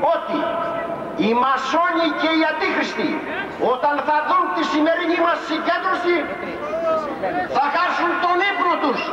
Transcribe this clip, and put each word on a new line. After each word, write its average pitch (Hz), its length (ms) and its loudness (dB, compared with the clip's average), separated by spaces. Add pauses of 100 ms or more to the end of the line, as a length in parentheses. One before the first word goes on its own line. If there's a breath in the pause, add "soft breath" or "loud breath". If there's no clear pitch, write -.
(140)
ότι 320 240 -2 (840)
οι 220 60 2 (140)
μασόνοι 330 600 2 (140)
και 311 180 2
οι 320 40 4 (100)
αντίχριστοι, 302 580 -2 (640)
όταν 294 200 0 (120)
θα 302 100 2 (120)
δουν 349 160 4 (120)
τη 330 60 0 (100)
σημερινή 330 540 2
μας 320 120 2 (120)
συγκέντρωση, 349 680 0 (1400)
θα 415 80 4 (100)
χάσουν 339 360 0 (140)
τον 349 120 2 (140)
ύπνο 349 320 2
τους. 277 180 0 (120)